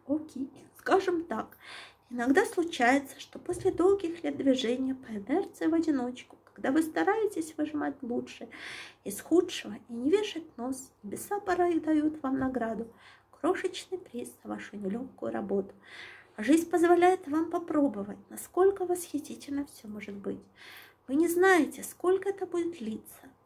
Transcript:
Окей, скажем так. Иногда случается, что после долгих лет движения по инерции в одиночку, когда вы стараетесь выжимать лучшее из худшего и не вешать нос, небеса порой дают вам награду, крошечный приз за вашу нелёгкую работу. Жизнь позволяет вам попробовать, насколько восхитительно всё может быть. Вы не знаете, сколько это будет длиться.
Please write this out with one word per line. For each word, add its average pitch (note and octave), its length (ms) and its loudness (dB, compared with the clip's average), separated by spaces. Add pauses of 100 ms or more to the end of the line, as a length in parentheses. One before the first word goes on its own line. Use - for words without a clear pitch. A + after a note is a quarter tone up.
Окей, C#4 440 -4 (280)
скажем F4 460 2
так. - 320 -6 (540)
Иногда B3+ 340 4
случается, C#4 760 2
что - 200 -18
после F4+ 340 0
долгих F#4 500 2
лет C#4+ 140 -4
движения C4 580 2
по - 160 -12
инерции C4 560 -4
в D#4+ 80 4
одиночку, C4+ 680 -2
когда A#3 260 -4
вы D#4 120 4
стараетесь F4 760 -2
выжимать D4 460 -4
лучшее B3 480 -6 (540)
из G3 160 -8
худшего D#4+ 540 0 (140)
и A#3+ 40 -14
не B3 180 0
вешать G4+ 340 2 (120)
нос, C4 360 -8 (100)
небеса G4+ 380 -6
порой F4 400 2
дают D4+ 420 2
вам C4 160 0
награду, A3+ 480 -2 (440)
крошечный F#4 680 -4
приз - 320 -10 (120)
за G#3+ 80 -12
вашу G#3 260 -10
нелёгкую A3 560 -6
работу. G3+ 420 -4 (640)
Жизнь D4 340 2
позволяет F4 560 6
вам D#4+ 240 0
попробовать, C#4 680 -2 (100)
насколько F#4 560 2
восхитительно C#4+ 800 -4
всё - 240 -16
может G#3 260 -10
быть. G3 260 -8 (680)
Вы C4 80 0
не E4 100 6
знаете, F4 560 4
сколько F#4+ 460 0
это G4 180 -4
будет E4+ 320 -4
длиться. G#3+ 500 -10 (180)